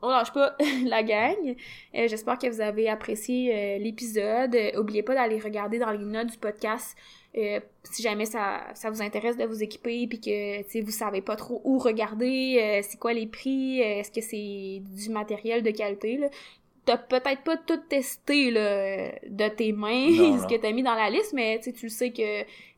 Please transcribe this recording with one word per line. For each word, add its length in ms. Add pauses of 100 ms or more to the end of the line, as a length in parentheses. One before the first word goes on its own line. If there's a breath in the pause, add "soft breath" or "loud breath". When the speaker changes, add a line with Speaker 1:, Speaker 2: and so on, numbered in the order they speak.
Speaker 1:
on 80
lâche 220
pas 220 (160)
<laughs> 160
la 160
gang. 320 (600 loud breath)
Euh, 140
j'espère 300
que 80
vous 140
avez 300
apprécié, 640
euh, 240
l'épisode. 760
Euh, 240
oubliez 240
pas 120
d'aller 260
regarder 380
dans 120
les 140
notes 280
du 60
podcast, 580 (400 loud breath)
euh, 240 (240)
si 180
jamais 220
ça, 360 (140)
ça 160
vous 120
intéresse 340
de 80
vous 180
équiper 440
puis 140
que, 420
tu 80
sais, 100
vous 120
savez 300
pas 140
trop 280
où 140
regarder, 800
euh, 280
c'est 100
quoi 140
les 140
prix, 560
euh, 180
est-ce 120
que 80
c'est 640
du 280
matériel 540
de 80
qualité, 460
là. 100 (580 loud breath)
T'as 100
peut-être 460
pas 160
tout 180 (140)
testé, 600
là, 600 (180)
de 260
tes 180
mains, 360
Speaker 2:
Non, 280
Speaker 1:
<laughs> 20
ce 40
Speaker 2:
non. 60
Speaker 1:
que 80
t'as 160
mis 100
dans 120
la 160
liste, 240
mais, 240
tu 60
sais, 80
tu 120
le 60
sais 220
que 320 (340 loud breath)